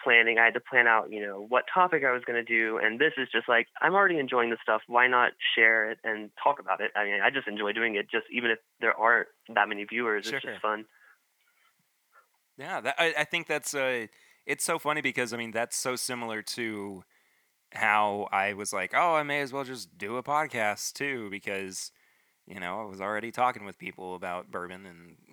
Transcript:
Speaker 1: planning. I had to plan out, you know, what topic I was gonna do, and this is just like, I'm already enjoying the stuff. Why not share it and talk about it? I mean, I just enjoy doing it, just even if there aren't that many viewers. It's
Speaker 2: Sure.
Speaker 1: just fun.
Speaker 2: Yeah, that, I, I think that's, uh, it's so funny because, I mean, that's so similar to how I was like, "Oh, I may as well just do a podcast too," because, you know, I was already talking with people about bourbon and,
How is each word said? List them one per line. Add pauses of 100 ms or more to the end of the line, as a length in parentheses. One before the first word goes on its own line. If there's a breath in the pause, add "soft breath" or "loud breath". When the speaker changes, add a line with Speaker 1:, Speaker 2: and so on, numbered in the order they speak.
Speaker 1:
planning.
I
had
to
plan
out,
you
know,
what (100)
topic
I
was
gonna
do,
and
this
is
just
like, (140)
I'm
already
enjoying
the
stuff.
Why
not (240)
share
it
and (140)
talk
about
it?
I
mean,
I
just
enjoy
doing
it,
just
even
if (220)
there
aren't (240)
that
many
viewers.
It's
Speaker 2:
Sure.
Speaker 1:
just
fun. (1700 soft breath)
Speaker 2:
Yeah,
that,
I,
I
think
that's,
uh, (380 soft breath)
it's
so
funny
because,
I
mean,
that's
so
similar
to (680)
how
I
was
like,
"Oh,
I
may
as
well
just
do
a
podcast
too,"
because, (560)
you
know,
I
was
already
talking
with
people
about
bourbon
and, (160)